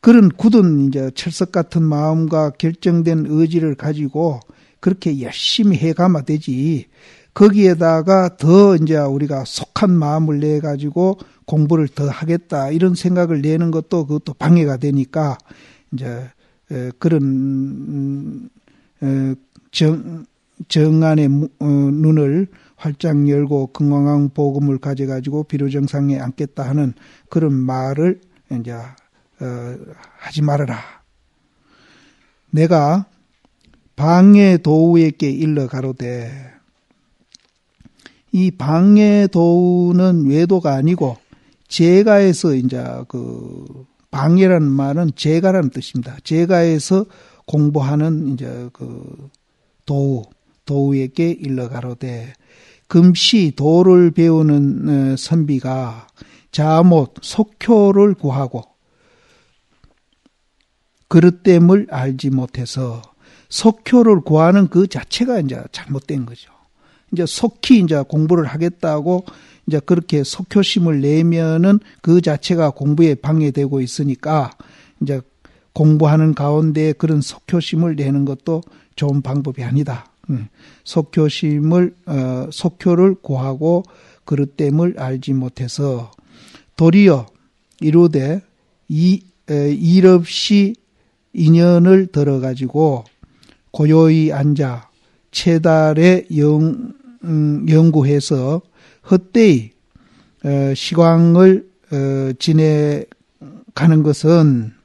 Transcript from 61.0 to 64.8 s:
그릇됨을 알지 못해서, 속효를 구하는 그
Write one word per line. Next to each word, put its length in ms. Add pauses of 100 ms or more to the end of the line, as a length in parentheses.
그릇됨을 840
알지 400
못해서, 720 (480)
속효를 720
구하는 460
그 200